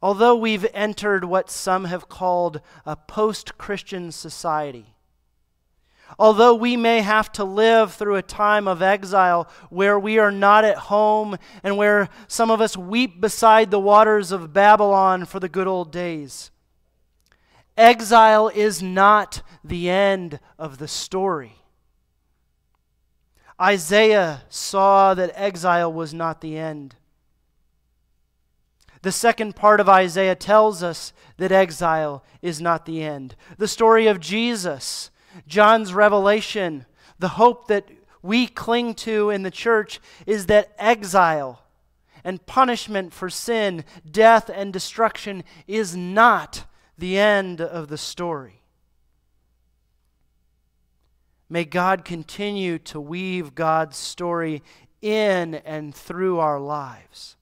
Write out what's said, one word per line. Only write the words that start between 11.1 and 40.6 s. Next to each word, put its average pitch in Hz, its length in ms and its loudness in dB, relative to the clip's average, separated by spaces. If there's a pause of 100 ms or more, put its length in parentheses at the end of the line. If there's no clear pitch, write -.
and 196 140 -4
where 208 320 2 (220)
some 226 220 0
of 220 100 2
us 214 160 -2
weep 185 420 -4
beside 220 500 4
the 208 100 0
waters 208 520 4
of 165 220 -8
Babylon 196 720 4
for 190 140 -12
the 185 100 -8
good 185 180 -4
old 180 240 -6
days, 160 600 -10 (1300)
exile 220 720 6
is 202 340 -2
not 196 580 2 (220)
the 175 260 -6
end 185 480 -2 (220)
of 143 200 -14
the - 100 -12
story. 170 680 -6 (2000)
Isaiah 190 880 2
saw 196 640 2
that 180 200 -2
exile 175 600 -2
was 160 200 -10
not 165 280 -8
the 156 160 -12
end. 151 400 -12 (2000)
The 190 100 -4
second 220 460 -2
part 208 240 4
of 190 80 2
Isaiah 190 460 4
tells 208 460 2
us 170 300 -8 (240)
that 185 160 -4
exile 160 720 0 (180)
is 165 200 -8
not 165 240 -2
the 160 180 -8
end. 143 320 -12 (220)
The 214 100 -4
story 226 400 4
of 196 140 0
Jesus, 185 880 -6 (340)
John's 208 480 4
revelation, 202 920 0 (340)
the 180 100 -4
hope 233 380 2
that 202 220 -2 (320)
we 226 260 0
cling 233 480 -4
to 214 340 -4
in 202 140 -4
the 185 80 -8
church 214 480 -2 (260)
is 202 200 -4
that 208 320 2